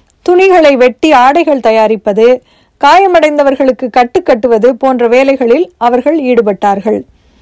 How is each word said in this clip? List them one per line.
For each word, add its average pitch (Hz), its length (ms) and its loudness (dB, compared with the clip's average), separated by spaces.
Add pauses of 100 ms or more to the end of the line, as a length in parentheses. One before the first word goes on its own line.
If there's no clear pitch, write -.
(260)
துணிகளை 359 500 2
வெட்டி 247 360 0
ஆடைகள் 277 540 0
தயாரிப்பது, 220 640 0 (540)
காயமடைந்தவர்களுக்கு 294 1080 0
கட்டு 247 320 -2
கட்டுவது 233 540 0
போன்ற 254 320 -2
வேலைகளில் 269 580 0 (120)
அவர்கள் 247 420 -2
ஈடுபட்டார்கள். 208 800 -2 (420)